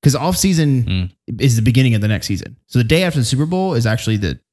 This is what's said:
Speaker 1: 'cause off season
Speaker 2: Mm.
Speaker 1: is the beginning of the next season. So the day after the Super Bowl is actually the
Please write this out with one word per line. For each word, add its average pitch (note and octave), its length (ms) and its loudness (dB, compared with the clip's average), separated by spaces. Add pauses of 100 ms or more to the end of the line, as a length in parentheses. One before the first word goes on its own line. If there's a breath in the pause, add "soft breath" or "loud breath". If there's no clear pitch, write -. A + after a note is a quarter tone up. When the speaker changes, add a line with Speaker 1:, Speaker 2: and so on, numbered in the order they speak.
Speaker 1:
'cause C#3 120 4
off E3 220 -2
season C3 720 0 (180)
Speaker 2:
Mm. A2+ 120 -8
Speaker 1:
is B2+ 160 2
the A2+ 60 0
beginning B2 320 4
of G#2+ 60 0
the G#2+ 80 0
next G#2 200 -2
season. - 280 -6 (100)
So - 120 -2
the A#2+ 60 2
day D#3 180 2
after E3+ 160 -2
the B2 60 0
Super C3+ 220 -2
Bowl F#3 280 -2
is A#2 100 0
actually A2 340 -2
the F2 200 -4 (140)